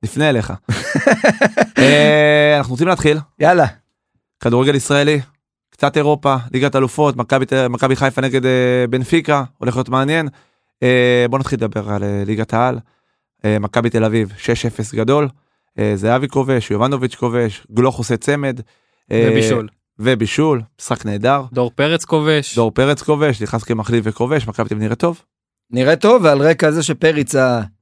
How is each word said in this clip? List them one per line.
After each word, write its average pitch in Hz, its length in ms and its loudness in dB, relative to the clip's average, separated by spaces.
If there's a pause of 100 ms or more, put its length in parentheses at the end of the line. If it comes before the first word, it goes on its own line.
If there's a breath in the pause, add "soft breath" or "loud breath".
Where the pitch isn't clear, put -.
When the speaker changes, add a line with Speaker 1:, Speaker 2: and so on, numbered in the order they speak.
Speaker 1:
נפנה 143 260 -2
אליך. 113 240 -2 (180)
Speaker 2:
<laughs> - 1040 0
Speaker 1:
אה, 147 800 4
אנחנו 127 140 -2
רוצים 131 160 -2
להתחיל. 156 300 2 (220)
Speaker 2:
יאללה. 160 260 4 (760)
Speaker 1:
כדורגל 127 360 0
ישראלי, 143 460 0 (480)
קצת - 280 -2
אירופה, 147 380 0 (180)
ליגת 127 220 0
אלופות, 135 420 0
מכבי 127 280 0
ת-, - 80 -4
מכבי 131 420 0
חיפה 135 260 -2
נגד, 131 240 -2
אה, 131 60 2 (380)
בנפיקה, 139 540 0 (140)
הולך 117 180 -4
להיות 123 140 -4
מעניין. 143 380 0 (560)
אה, 123 460 4
בוא 131 100 -2
נתחיל 135 200 -4
לדבר 107 300 -6
על, 101 140 -4
אה, 101 220 -4
ליגת 110 280 -4
העל. 123 260 0 (680)
אה, 107 140 2
מכבי 117 300 0
תל 113 140 0
אביב, 110 340 0
שש - 280 -4
אפס 110 280 -6
גדול. 131 340 0 (520)
אה, 107 160 0
זהבי 120 320 0
כובש, 131 440 -2
יובנוביץ' 127 440 -2
כובש, 117 580 -4
גלוך 123 240 0
עושה 120 200 -4
צמד. 139 420 -4 (520)
אה, 113 200 2
Speaker 3:
ובישול. 113 360 2 (320)
Speaker 1:
ובישול, 123 640 0 (200)
משחק - 240 -6
נהדר. 117 380 0 (100)
Speaker 3:
דור 123 220 -2
פרץ 156 300 -2
כובש. 151 500 0
Speaker 1:
דור 113 160 2
פרץ 135 300 0
כובש, 147 400 0
נכנס 110 220 -4
כמחליף 113 440 -2
וכובש, 120 400 -2
מכבי 107 220 -4
תל - 60 -4
אביב 107 100 -4
נראית 110 140 -4
טוב. 170 220 -2 (500)
Speaker 2:
נראה 127 240 2
טוב, 220 280 4
ועל 143 180 4
רקע 156 300 2
זה 156 120 -2
שפריצה 139 800 0 (200)